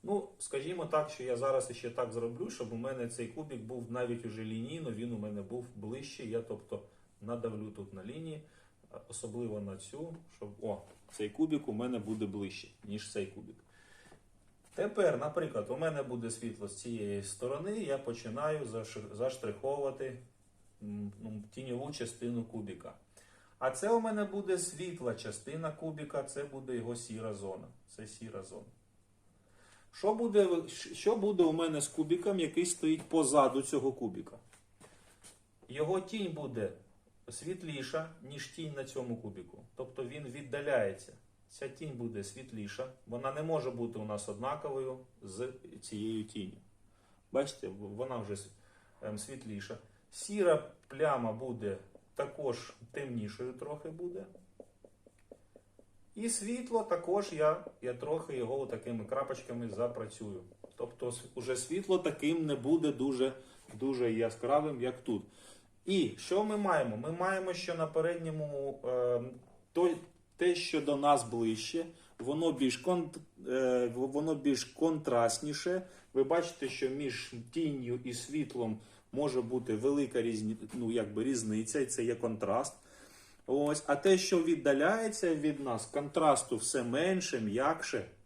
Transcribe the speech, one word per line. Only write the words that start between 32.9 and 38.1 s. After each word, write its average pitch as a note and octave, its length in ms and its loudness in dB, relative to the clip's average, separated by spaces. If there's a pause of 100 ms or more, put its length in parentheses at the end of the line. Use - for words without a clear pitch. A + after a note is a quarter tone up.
позаду C#3 600 6
цього C3 300 2
кубика? - 460 -6 (1300)
Його D3+ 300 2
тінь F#3+ 340 -2
буде A#2+ 380 -2 (580)
світліша, D#3+ 800 -4 (140)